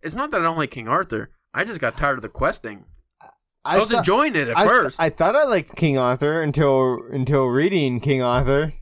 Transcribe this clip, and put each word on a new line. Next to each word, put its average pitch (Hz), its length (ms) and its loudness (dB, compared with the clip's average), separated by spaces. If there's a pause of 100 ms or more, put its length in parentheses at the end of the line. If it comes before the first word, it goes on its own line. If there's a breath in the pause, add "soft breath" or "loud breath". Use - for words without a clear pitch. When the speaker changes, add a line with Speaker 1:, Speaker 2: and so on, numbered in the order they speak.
Speaker 1:
It's 156 120 -8
not 285 160 -6
that 214 100 -2
I 165 40 -2
don't 165 120 -2
like 147 140 -2
King 117 180 -12
Arthur. 131 440 -4 (200)
I 156 120 -2
just 202 160 -8
got 117 160 -4
tired 139 220 -2
of 113 40 -12
the 107 60 -12
questing. 113 560 -6 (800)
Speaker 2:
I 165 120 0
Speaker 1:
I - 40 4
was 214 100 0
Speaker 2:
thought 233 80 2
Speaker 1:
enjoying 226 380 2
it 143 120 0
at 117 80 -2
Speaker 2:
I - 60 2
th-, 214 80 4
Speaker 1:
first. 208 300 2
Speaker 2:
I 165 100 2
thought 175 240 0
I 302 100 4
liked 214 300 -2
King 143 240 0
Arthur 139 440 0
until, 135 580 2 (100)
until 135 360 0
reading 139 520 0
King 131 240 0
Arthur. 139 600 0